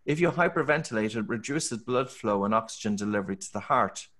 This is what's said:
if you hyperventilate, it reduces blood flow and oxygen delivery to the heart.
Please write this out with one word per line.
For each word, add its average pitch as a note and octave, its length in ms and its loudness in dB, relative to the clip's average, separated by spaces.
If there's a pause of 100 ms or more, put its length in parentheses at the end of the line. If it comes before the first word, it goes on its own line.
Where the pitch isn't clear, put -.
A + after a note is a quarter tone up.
if D3+ 160 0
you E3+ 100 4
hyperventilate, D3 840 2
it G#2+ 120 -2
reduces A#2 500 -4
blood B2 300 0
flow G2+ 360 0
and G#2+ 100 2
oxygen A2 400 0
delivery G2+ 400 -2
to - 180 -12
the G#2+ 60 -4
heart. A#2 480 0 (140)